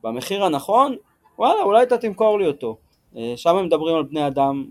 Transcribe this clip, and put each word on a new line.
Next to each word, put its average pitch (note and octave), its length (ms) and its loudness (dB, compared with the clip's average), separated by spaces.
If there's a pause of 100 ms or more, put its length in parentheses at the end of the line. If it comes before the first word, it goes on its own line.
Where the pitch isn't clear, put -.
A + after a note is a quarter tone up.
במחיר C3 420 -6
הנכון, G3+ 520 2 (420)
וואלה, F4 240 2
אולי G#3+ 200 6
אתה B3 160 2
תמכור G#3+ 400 0
לי F#3+ 80 0
אותו." C3+ 300 -4 (400)
אה, A#2 200 -8
שם E3+ 200 2
הם F#3+ 100 -2
מדברים D#3+ 300 0
על D#3 60 0
בני D3 240 -4
אדם, C#3 440 -2